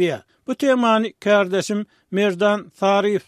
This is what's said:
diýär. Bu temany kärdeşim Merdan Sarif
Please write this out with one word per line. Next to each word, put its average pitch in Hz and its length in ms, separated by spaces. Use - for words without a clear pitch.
diýär. 160 200
Bu 262 80
temany 233 640
kärdeşim 202 640
Merdan 202 680
Sarif 202 480